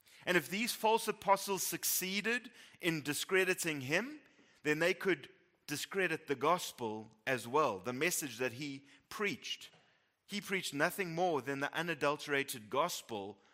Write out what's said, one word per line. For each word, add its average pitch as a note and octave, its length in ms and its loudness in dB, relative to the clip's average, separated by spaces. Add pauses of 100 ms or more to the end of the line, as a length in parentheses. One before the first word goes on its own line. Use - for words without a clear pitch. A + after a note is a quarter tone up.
(280)
And F3+ 100 6
if D3 100 0
these G#3 260 -2
false A3 340 2
apostles G3 560 2
succeeded G#3 880 -2 (300)
in E3 200 0
discrediting E3+ 800 2
him, G3+ 380 -2 (440)
then D3+ 140 4
they F3 160 4
could F3 360 0 (360)
discredit D#3+ 600 -2
the D3 80 2
gospel A#2+ 720 0 (180)
as A#2+ 220 0
well, A#2+ 360 4
the B2 100 -2
message C#3+ 440 -2
that B2 160 0
he C#3 300 -8 (260)
preached. - 600 -4 (580)
He G#2 120 -6
preached - 360 -2
nothing E3 400 0
more E3+ 260 2
than C#3 200 -4
the - 140 -2
unadulterated C#3+ 960 -2
gospel A2 680 -2 (160)